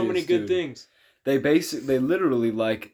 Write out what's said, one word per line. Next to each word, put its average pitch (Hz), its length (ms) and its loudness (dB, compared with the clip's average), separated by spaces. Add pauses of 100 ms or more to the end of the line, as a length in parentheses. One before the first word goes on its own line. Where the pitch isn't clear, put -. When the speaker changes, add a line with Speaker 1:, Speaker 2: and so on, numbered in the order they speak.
Speaker 1:
hilarious, 117 60 0
Speaker 2:
many 175 180 0
good 175 220 0
Speaker 1:
dude. - 0 -
Speaker 2:
things. 170 400 -4 (360)
Speaker 1:
They 135 160 2
basi-, 151 460 0
they 135 140 2
literally, 131 520 2
like, 110 420 -2